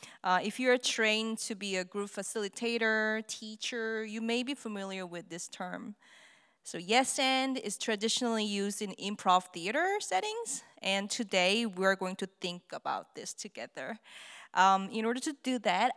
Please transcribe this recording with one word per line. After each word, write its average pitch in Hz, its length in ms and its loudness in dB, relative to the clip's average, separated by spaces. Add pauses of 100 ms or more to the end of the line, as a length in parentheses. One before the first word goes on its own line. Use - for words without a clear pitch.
(240)
Uh, 185 180 4
if 208 160 -4
you're 254 200 6
trained 220 600 2
to - 160 -4
be 190 220 -4
a 185 80 0
group 202 260 -6
facilitator, 220 1160 0
teacher, 220 760 -6
you 220 160 -8
may 233 220 0
be 262 100 -4
familiar 196 540 -6
with 170 220 -10
this 175 180 -10
term. 180 480 -8 (680)
So - 120 -10
yes 220 440 4
and 262 380 2
is - 200 -6
traditionally 220 680 0
used 202 380 -2
in 190 180 -8
improv 185 520 2
theater 226 340 0 (140)
settings, 427 640 -4 (180)
and 196 260 0
today 202 580 2
we're 190 280 4
going 185 220 -4
to 190 100 -4 (140)
think 175 220 -6 (100)
about - 420 -6
this - 180 -10
together. - 680 -10 (540)
Um, 190 360 8
in 220 140 -2
order 240 160 2
to 294 240 -2
do 254 160 2
that, 208 360 4